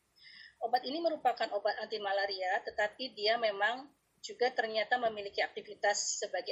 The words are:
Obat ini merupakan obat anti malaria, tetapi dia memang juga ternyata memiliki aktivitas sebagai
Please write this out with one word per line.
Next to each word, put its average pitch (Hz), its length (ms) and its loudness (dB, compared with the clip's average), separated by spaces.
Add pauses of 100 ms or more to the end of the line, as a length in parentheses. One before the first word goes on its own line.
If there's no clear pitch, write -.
(580)
Obat 240 240 2
ini 262 160 -4
merupakan 285 560 2
obat 208 240 0
anti 214 240 -6
malaria, 196 640 0
tetapi 214 480 -2
dia 214 240 2
memang 226 480 0 (320)
juga 240 320 0
ternyata 220 480 0
memiliki 214 400 0
aktivitas 208 800 0
sebagai 185 340 -4